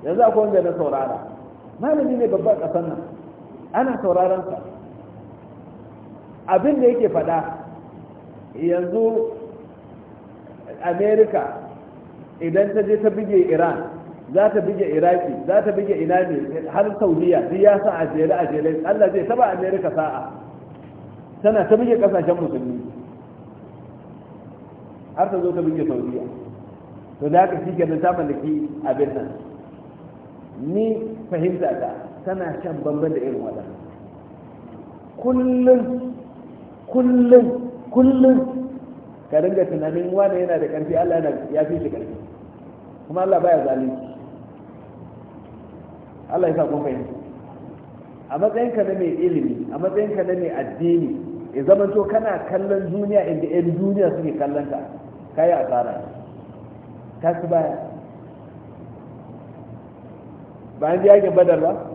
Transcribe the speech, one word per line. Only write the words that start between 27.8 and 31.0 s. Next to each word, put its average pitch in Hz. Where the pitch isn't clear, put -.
ta 180
mallaki 151
abin 135
nan. 135
Ni 202